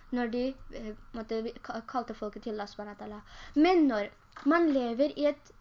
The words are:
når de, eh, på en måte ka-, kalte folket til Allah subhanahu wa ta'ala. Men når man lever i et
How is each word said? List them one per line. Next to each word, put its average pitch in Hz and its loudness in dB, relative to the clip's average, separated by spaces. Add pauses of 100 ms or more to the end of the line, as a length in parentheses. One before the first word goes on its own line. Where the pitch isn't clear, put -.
(160)
når 240 -2
de, 247 -2 (360)
eh, 214 -10
på - -20
en 233 -10
måte 220 -6 (260)
ka-, 226 -8 (100)
kalte 233 -4
folket 208 -10
til 220 -6
Allah 202 -8
subhanahu 208 -12
wa 208 -14
ta'ala. 208 -14 (340)
Men 330 6
når 208 0 (380)
man 330 6
lever 254 2
i 294 2
et - -20